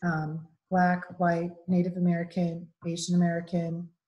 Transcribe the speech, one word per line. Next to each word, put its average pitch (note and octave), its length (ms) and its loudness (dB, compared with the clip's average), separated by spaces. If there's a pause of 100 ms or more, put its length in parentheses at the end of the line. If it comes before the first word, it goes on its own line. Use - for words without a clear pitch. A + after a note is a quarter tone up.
um, D#3+ 440 -4 (220)
Black, F3+ 500 2
white, F3 320 2 (160)
Native F3+ 300 2
American, F3 680 0 (200)
Asian F3 280 -2
American, E3+ 760 0 (180)